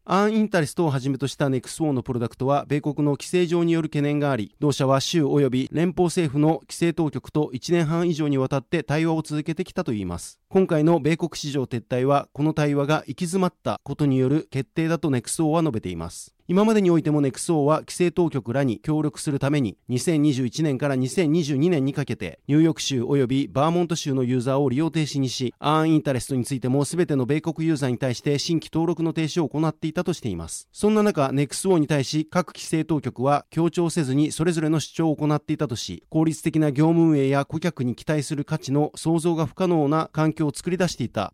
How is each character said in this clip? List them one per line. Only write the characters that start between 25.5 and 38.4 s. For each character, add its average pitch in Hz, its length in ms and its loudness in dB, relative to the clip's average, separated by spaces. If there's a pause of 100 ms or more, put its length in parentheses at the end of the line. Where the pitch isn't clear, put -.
ア 151 180 0
ー 156 40 2
ン 160 100 4
イ 151 60 6
ン 135 40 -2
タ 143 100 -2
レ 123 60 -2
ス - 80 -6
ト 139 80 -4
に 123 100 0
つ - 80 -8
い 135 60 -2
て 127 100 -2
も 139 140 2
全 165 240 -2
て 151 80 -2
の 131 100 0
米 143 160 0
国 160 280 -4
ユ 160 60 2
ー - 20 0
ザ 135 100 -2
ー 127 40 0
に 117 80 -2
対 127 180 -2
し - 40 -12
て 143 200 0
新 165 160 -2
規 - 160 -6
登 165 160 0
録 165 160 -2
の 160 80 -2
停 160 140 -2
止 170 140 -2
を 143 80 0
行 147 120 -4
っ 156 120 0
て - 140 -8
い 156 60 -4
た 180 100 -2
と 180 100 -2
し - 80 -8
て 123 80 -6
い 95 60 -4
ま 82 140 -8
す。 - 240 -14
そ - 180 2
ん 214 60 4
な 208 80 4
中、 156 260 2
ネ 139 160 0
ク - 80 -8
ス - 140 -4
オ 190 60 6
ー 170 40 6
に 151 80 2
対 147 160 0
し 151 260 -2
各 180 200 -2
規 - 180 -16
制 160 180 0
当 156 160 0
局 120 220 -6
は 143 280 0
協 165 200 0
調 170 180 0
せ 165 140 -2
ず 131 140 0
に 147 160 2
そ - 100 -2
れ 175 80 2
ぞ 160 120 0
れ 156 80 2
の 160 100 2
主 - 140 -6
張 165 180 0
を - 20 -2
行 151 180 0
っ 147 80 0
て - 120 -6
い 151 40 -4
た 147 120 -2
と 123 80 -6
し、 - 320 -10
効 160 160 2
率 160 180 -2
的 156 160 0
な 151 140 2
業 147 140 4
務 165 240 4
運 151 60 4
営 135 120 2
や 139 160 2
顧 160 160 -6
客 156 240 -4
に 120 100 -2
期 - 100 -16
待 151 200 -2
す 156 100 -8
る 143 100 -4